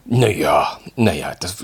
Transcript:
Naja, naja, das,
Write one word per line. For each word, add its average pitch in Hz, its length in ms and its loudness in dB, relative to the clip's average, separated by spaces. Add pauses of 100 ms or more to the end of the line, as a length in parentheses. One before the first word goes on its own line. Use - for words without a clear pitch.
Naja, 85 720 2 (180)
naja, 87 440 0
das, 90 240 -8